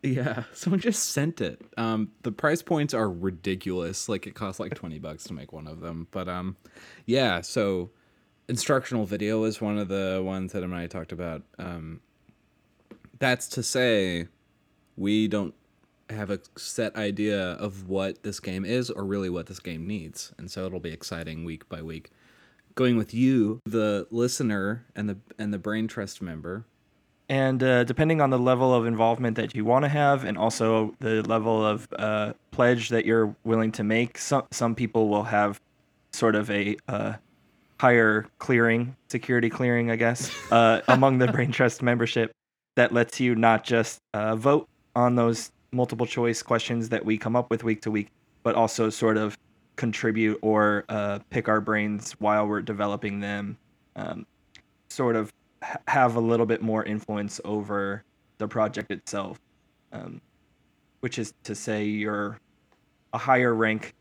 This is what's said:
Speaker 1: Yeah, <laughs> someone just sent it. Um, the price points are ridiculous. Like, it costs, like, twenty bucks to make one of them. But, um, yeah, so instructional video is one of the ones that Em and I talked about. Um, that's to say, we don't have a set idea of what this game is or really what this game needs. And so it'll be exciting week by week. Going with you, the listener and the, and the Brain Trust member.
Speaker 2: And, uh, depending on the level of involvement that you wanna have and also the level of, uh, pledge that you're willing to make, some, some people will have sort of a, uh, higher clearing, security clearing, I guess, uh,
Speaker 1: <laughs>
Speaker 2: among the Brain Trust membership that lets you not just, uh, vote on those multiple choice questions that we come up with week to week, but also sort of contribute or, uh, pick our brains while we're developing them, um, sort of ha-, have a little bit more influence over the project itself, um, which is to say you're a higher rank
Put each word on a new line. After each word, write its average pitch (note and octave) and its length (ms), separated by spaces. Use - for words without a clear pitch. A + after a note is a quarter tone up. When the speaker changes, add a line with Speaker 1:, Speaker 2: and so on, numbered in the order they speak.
Speaker 1:
Yeah, B2+ 460
<laughs> - 40
someone F3+ 280
just A3 300
sent D3+ 300
it. E2+ 220
Um, A2+ 340
the A#2 100
price D#3+ 300
points D3 320
are A2+ 140
ridiculous. F2+ 1000
Like, G2+ 180
it G2 80
costs, G2+ 240
like, - 160
twenty E2 240
bucks D2+ 260
to - 80
make C#2+ 200
one D#2 160
of D#2+ 120
them. E2 300
But, F#2 180
um, F2+ 280
yeah, A2+ 360
so F#2+ 480
instructional B2 580
video G#2+ 380
is A2 160
one G#2 180
of G#2 80
the F#2+ 380
ones F#2 280
that F#2 120
Em F2+ 80
and F2 80
I E2+ 80
talked E2+ 240
about. E2 300
Um, E2 420
that's B2+ 280
to - 140
say, G2 640
we G#2+ 320
don't G2+ 260
have G#2 200
a G2 80
set - 400
idea G2+ 560
of F#2+ 360
what F#2+ 340
this G2+ 180
game F#2+ 240
is A#2+ 260
or G2 140
really F#2+ 260
what F2 160
this F#2+ 140
game E2 260
needs. F#2 500
And F2 140
so F#2+ 160
it'll F2+ 140
be E2 120
exciting D#2+ 520
week E2 240
by E2 120
week. D#2+ 300
Going B2 240
with A2 160
you, A#2+ 500
the G#2+ 460
listener A2+ 720
and G#2 140
the, G2 80
and G#2 160
the G2 40
Brain G#2+ 300
Trust G2+ 320
member. F2 460
Speaker 2:
And, C3+ 340
uh, B2+ 220
depending D#3 360
on C#3 80
the C3 100
level B2+ 360
of A#2 100
involvement A#2 520
that A2 180
you G#2+ 100
wanna C3 240
have C#3+ 360
and G2+ 120
also A2 640
the A2 240
level A2 420
of, G#2+ 240
uh, G#2+ 360
pledge A#2+ 400
that A#2 160
you're A2 280
willing A2+ 280
to A2 120
make, A2+ 340
some, C3+ 320
some A#2 240
people A2+ 340
will G#2 140
have G#2 360
sort A2+ 220
of G#2 160
a, G2+ 260
uh, G#2+ 260
higher A2+ 460
clearing, A#2+ 540
security A#2+ 400
clearing, A#2+ 420
I A2+ 60
guess, A#2+ 340
uh, A2+ 320
Speaker 1:
<laughs> - 40
Speaker 2:
among C3 300
the B2+ 100
Brain A#2+ 220
Trust B2 320
membership A#2+ 480
that A#2+ 160
lets A#2 280
you B2 140
not A2+ 300
just, A#2 360
uh, A2 240
vote C#3 320
on B2 200
those A#2 360
multiple B2 340
choice A#2 360
questions A#2 480
that A2+ 140
we A2 140
come A2+ 160
up B2 160
with A#2 140
week A2 180
to A2 80
week, G#2 180
but A#2 120
also A2+ 360
sort A2 260
of G#2+ 200
contribute A2 640
or, G#2 460
uh, G2+ 300
pick B2 180
our G#2+ 120
brains G#2 600
while G#2+ 260
we're G#2 160
developing G#2 580
them, G2+ 360
um, F2+ 280
sort A#2+ 280
of G#2+ 160
ha-, - 160
have B2+ 260
a A#2+ 60
little A#2 260
bit A2 160
more A2 220
influence G#2 600
over G2+ 600
the G#2+ 80
project G#2+ 460
itself, G2 480
um, G2 280
which B2 180
is G#2+ 240
to G#2 140
say G#2+ 280
you're G#2 540
a B2 60
higher B2+ 340
rank A2 480